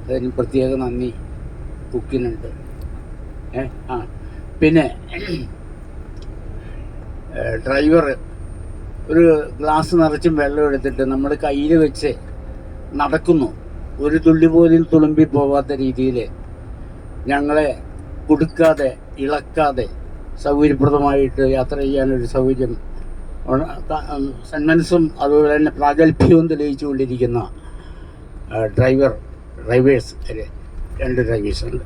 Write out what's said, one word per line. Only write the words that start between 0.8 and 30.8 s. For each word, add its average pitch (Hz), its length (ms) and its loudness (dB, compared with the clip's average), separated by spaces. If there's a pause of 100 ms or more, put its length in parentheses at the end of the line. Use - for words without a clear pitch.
കുക്കിനുണ്ട്. 120 520 -4 (1120)
ഏ, 135 60 -4 (260)
ആ, - 160 -6 (540)
പിന്നെ, 156 360 4 (2500)
ഏ, 117 220 -4
ഡ്രൈവർ 139 600 4 (920)
ഒരു 156 420 6 (100)
ഗ്ലാസ് 156 360 2
നിറച്ചും 156 400 4
വെള്ളം 147 280 2
എടുത്തിട്ട് 135 380 0
നമ്മൾ 135 320 0
കയ്യിൽ 147 440 2
വെച്ച് 147 360 0 (800)
നടക്കുന്നു. 143 580 2 (480)
ഒരു 151 180 2
തുള്ളി 160 280 6
പോലും 165 460 8
തുളുമ്പി 156 320 6
പോവാത്ത 143 480 2
രീതിയിൽ 131 560 0 (1000)
ഞങ്ങളെ 143 520 2 (520)
കുടുക്കാതെ, 151 680 4 (220)
ഇളക്കാതെ 139 680 0 (540)
സൗകര്യപ്രദമായിട്ട് 143 1000 4
യാത്ര 131 400 2
ചെയ്യാനൊരു 135 460 0
സൗകര്യം 127 680 0 (520)
ഉണ-, - 160 2
ക-, 156 540 -6
ഉം, 139 180 -4 (160)
സന്മനസ്സും 160 600 2 (100)
അതുപോലെ 147 360 4
തന്നെ 151 140 4
പ്രാഗൽഭ്യവും 156 760 6
തെളിയിച്ചുകൊണ്ടിരിക്കുന്ന, 135 920 -2 (1160)
ആ, 110 120 0
ഡ്രൈവർ, 131 440 4 (560)
ഡ്രൈവേഴ്സ്, 127 480 4 (160)
അല്ലേ, 110 160 -8 (540)